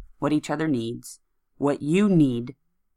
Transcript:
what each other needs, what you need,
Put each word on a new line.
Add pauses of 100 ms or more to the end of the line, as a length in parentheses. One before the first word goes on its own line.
(180)
what
each
other
needs, (360)
what
you
need, (420)